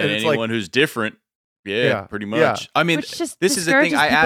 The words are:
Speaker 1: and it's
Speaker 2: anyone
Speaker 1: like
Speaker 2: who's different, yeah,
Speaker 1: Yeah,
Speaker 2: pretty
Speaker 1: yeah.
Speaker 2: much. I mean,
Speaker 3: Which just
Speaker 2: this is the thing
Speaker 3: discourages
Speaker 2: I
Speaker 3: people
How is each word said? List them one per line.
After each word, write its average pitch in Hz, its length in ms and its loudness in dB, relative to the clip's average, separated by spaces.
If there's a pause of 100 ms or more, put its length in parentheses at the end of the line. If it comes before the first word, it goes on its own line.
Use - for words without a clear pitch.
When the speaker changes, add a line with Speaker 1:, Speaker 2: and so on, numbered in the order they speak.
Speaker 1:
and 104 60 0
it's 107 120 -2
Speaker 2:
anyone 113 260 0
Speaker 1:
like - 0 -
Speaker 2:
who's 113 200 -4
different, 120 480 0 (480)
yeah, 104 180 -2
Speaker 1:
Yeah, 120 200 0
Speaker 2:
pretty 104 220 -8
Speaker 1:
yeah. 127 260 2
Speaker 2:
much. - 240 -6
I 151 80 4
mean, 165 140 0
Speaker 3:
Which - 200 -8
just - 220 -8
Speaker 2:
this 196 180 0
is 170 80 -6
the 165 60 0
thing 269 200 4
Speaker 3:
discourages 139 80 0
Speaker 2:
I 151 100 4
Speaker 3:
people 143 160 2